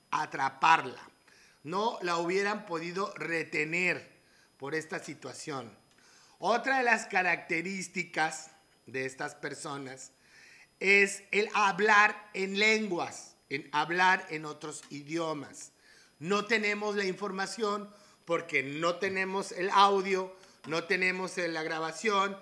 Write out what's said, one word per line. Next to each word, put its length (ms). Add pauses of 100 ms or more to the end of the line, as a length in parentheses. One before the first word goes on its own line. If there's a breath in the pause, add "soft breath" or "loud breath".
atraparla, 920 (640 soft breath)
no 380
la 160
hubieran 480
podido 480
retener 1000 (460 soft breath)
por 160
esta 240
situación. 760 (680 soft breath)
Otra 400
de 40
las 220
características 1400 (380)
de 180
estas 300
personas 800 (680 loud breath)
es 520
el 220
hablar 800
en 240
lenguas, 760 (140)
en 220
hablar 580
en 160
otros 440
idiomas. 840 (440 soft breath)
No 280
tenemos 500
la 100
información 880 (320 loud breath)
porque 380
no 320
tenemos 560
el 180
audio, 680 (300 loud breath)
no 200
tenemos, 520
eh, 120
la 120
grabación 800